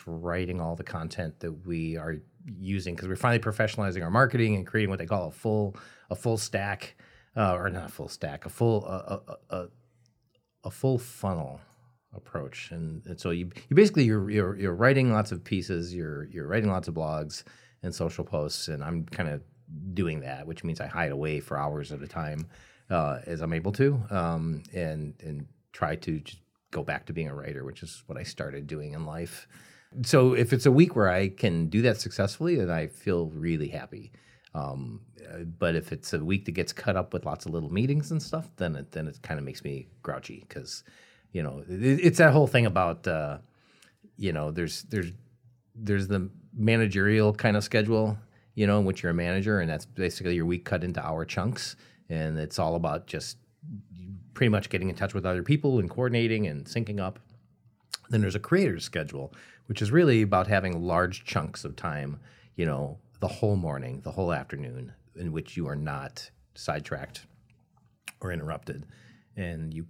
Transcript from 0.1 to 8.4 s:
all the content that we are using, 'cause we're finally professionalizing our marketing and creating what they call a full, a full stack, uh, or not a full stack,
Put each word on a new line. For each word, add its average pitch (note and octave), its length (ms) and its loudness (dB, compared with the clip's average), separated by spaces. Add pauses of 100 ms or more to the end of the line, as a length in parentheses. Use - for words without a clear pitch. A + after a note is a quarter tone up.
all E2 140 -4
the E2+ 80 -8
content E2 560 -8
that E2+ 140 -8 (120)
we E2 320 -4
are D#2+ 200 -6 (420)
using, F#2 380 -4
'cause F2+ 120 -8
we're F#2+ 60 -2
finally A#2+ 240 4
professionalizing G#2 640 -2
our E2 80 -4
marketing A2+ 460 4
and F#2 100 -2
creating G#2+ 240 0
what F#2+ 80 -2
they E2 80 -8
call F2+ 220 -2
a - 20 -12
full, G#2+ 460 0 (340)
a - 60 -6
full A2+ 200 0
stack, G2+ 600 -6 (400)
uh, G2 180 4
or F2+ 160 -2
not F#2 200 -8
a - 20 -16
full - 160 -10
stack, - 360 -8